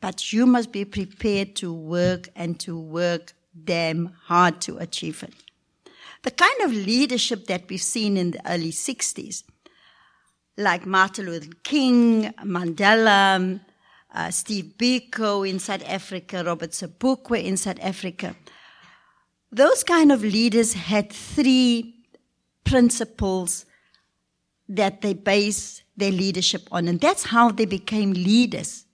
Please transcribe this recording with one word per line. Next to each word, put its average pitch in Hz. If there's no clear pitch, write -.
But -
you 226
must 247
be 202
prepared 196
to 175
work 175
and 170
to 165
work 170
damn 170
hard 175
to -
achieve 165
it. -
The 262
kind 480
of 311
leadership 226
that 180
we've 185
seen 208
in 175
the -
early 165
sixties, -
like 180
Martin 190
Luther 165
King, 240
Mandela, 196
uh, 170
Steve 185
Biko 220
in 190
South 185
Africa, 180
Robert 170
Sobukwe 240
in 190
South 190
Africa, 185
those 277
kind 320
of 254
leaders 220
had 202
three 247
principles 202
that 196
they 202
based 202
their 196
leadership 185
on, 170
and 175
that's 349
how 233
they 220
became 196
leaders. 185